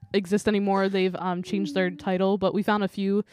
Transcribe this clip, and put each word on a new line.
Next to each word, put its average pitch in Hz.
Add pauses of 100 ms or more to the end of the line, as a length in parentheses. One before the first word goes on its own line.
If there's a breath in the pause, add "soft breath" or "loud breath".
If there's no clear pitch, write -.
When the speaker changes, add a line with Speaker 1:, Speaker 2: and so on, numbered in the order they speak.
(120)
Speaker 1:
exist 202
anymore. 196
They've, 190
um, 180
changed 196
their 185
Speaker 2:
Mm. 226
Speaker 1:
title, 190
but 185
we 208
found 208
a 185
few 196